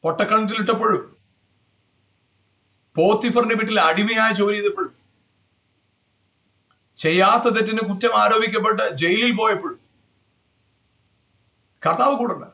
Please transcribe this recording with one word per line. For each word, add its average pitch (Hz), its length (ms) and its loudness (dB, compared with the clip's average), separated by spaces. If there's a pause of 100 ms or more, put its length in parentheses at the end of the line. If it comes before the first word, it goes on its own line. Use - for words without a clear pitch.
പൊട്ടക്കിണറ്റിലിട്ടപ്പോഴും 208 1160 -2 (1800)
പോത്തിഫറിന്റെ 220 600 2
വീട്ടിൽ 214 240 -2
അടിമയായി 214 540 2
ജോലി 202 220 0
ചെയ്തപ്പോഴും 202 480 -6 (1900)
ചെയ്യാത്ത 202 580 2
തെറ്റിന് 220 260 -2
കുറ്റം 208 420 0
ആരോപിക്കപ്പെട്ട് 214 760 0
ജയിലിൽ 202 400 0
പോയപ്പോഴും 220 440 -2 (2000)
കർത്താവ് 254 300 2
കൂടെ 233 180 -4
ഉണ്ട്. 147 200 -12